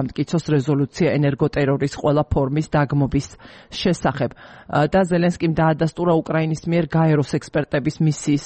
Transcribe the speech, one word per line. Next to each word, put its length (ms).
დაამტკიცოს 380
რეზოლუცია 640
ენერგოტერორის 840
ყველა 300
ფორმის 440
დაგმობის 580
შესახებ. 640
ა, 240
და 160
ზელენსკიმ 500
დაადასტურა 600
უკრაინის 520
მიერ 220
გაეროს 460
ექსპერტების 640
მისიის 480